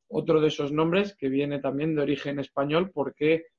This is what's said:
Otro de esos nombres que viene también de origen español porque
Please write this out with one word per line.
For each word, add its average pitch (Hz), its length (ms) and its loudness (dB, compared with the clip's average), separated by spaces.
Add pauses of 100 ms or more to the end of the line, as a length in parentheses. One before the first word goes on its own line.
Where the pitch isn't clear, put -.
(140)
Otro 156 280 2
de 151 80 4
esos 147 240 -4
nombres 170 420 2
que 135 140 -4
viene 143 300 -2
también 139 360 -2
de 147 60 0
origen 143 380 -2
español 147 540 -2
porque 151 520 0 (140)